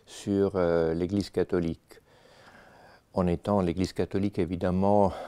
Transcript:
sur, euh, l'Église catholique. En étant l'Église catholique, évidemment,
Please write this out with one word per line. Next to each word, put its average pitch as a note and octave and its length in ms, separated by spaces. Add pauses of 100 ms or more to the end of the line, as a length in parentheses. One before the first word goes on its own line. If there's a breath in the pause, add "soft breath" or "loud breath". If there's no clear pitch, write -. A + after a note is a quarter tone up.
sur, G2 500
euh, E2+ 400
l'Église F2+ 340
catholique. F2 720 (1120 loud breath)
En F2+ 140
étant G2 340
l'Église F2 320
catholique, G2+ 460
évidemment, F#2+ 760 (140 loud breath)